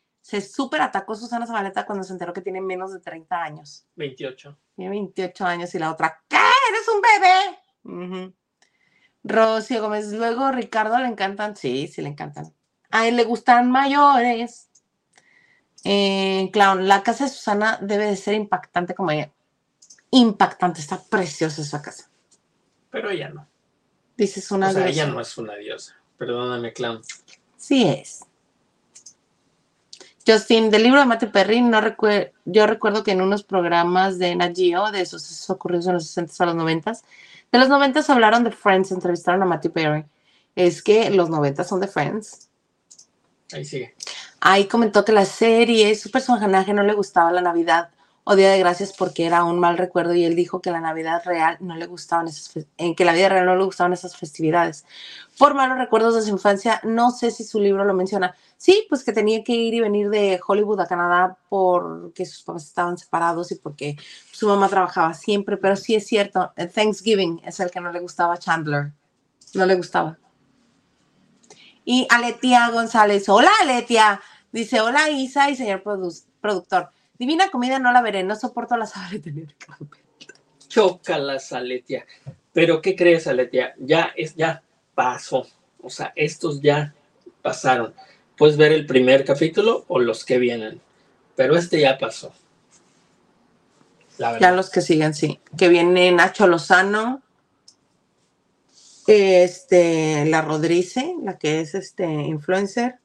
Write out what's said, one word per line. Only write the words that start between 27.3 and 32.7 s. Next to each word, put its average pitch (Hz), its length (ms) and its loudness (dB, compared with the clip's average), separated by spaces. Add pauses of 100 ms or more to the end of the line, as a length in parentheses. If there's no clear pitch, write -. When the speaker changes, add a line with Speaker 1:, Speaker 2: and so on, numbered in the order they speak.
Speaker 1:
Sí 262 280 2
es. - 380 -4 (2000)
Justin, 220 460 6
del 214 120 4
libro 262 180 6
de 277 40 4
Matthew 226 280 0
Perry, 202 260 4
no 233 220 4
recue-, 208 500 0 (140)
yo 208 200 6
recuerdo 214 380 0